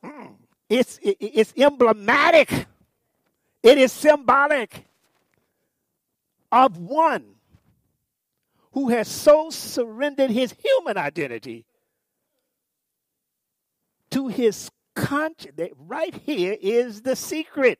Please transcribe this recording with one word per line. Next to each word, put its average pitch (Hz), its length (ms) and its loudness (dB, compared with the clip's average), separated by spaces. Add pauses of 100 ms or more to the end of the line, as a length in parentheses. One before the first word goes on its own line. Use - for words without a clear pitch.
Mm. 214 300 -20 (340)
It's, 240 300 -2
it, - 200 -4
it's 220 380 -2
emblematic. 262 1080 2 (960)
It 269 160 8
is 262 120 4
symbolic 277 960 0 (1700)
of 240 260 2
one 175 600 -2 (1400)
who 262 180 -2
has 226 180 -2
so 311 400 2
surrendered 269 840 -4
his 247 220 -2
human 339 460 -2
identity 131 680 -8 (2500)
to 269 180 -4
his 226 420 -2 (240)
conscience. 196 640 -6 (200)
Right 262 360 -10 (120)
here 202 340 -4
is 220 400 -2
the 254 160 -4
secret. 285 640 -2